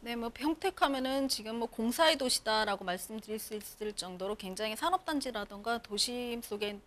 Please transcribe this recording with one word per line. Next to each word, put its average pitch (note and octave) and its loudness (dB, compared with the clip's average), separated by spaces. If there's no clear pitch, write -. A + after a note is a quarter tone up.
네, A#3 -4
뭐 A#3 -4
평택하면은 C#4 2
지금 A3 -4
뭐 A#3 -2
공사의 D4+ 6
도시다라고 G#3+ 2
말씀드릴 G#3+ -4
수 A3 -8
있을 G#3 -8
정도로 F#3 -4
굉장히 G#3 -4
산업단지라던가 A#3 0
도심 A#3+ -2
속의 G#3 -4